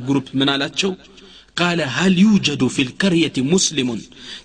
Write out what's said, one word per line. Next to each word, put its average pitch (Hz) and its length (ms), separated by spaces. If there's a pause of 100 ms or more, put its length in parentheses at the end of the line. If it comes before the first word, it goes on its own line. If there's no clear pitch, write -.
ግሩፕ 135 340
ምን 135 160
አላቸው? 147 420 (640)
ቃለ፣ 170 320
«ሀል 170 320
ዩጀዱ 147 480
ፊል 123 240
ቀርየቲ 170 500
ሙስሊሙን 135 580 (440)